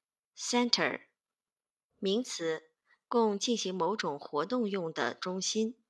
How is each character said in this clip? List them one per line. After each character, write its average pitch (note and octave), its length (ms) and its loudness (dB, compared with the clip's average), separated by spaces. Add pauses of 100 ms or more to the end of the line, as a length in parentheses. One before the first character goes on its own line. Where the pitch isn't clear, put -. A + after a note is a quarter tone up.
(360)
center， A#3+ 720 0 (920)
名 G3+ 240 2
词， D#3+ 480 -6 (380)
供 A3 300 4
进 A#3 180 0
行 F#3 180 -2
某 F#3 220 0
种 D3+ 220 -2
活 D3 280 -2
动 A#3+ 220 0
用 F3+ 240 -4
的 A#2+ 200 0
中 F#3 280 -4
心。 A3 500 -2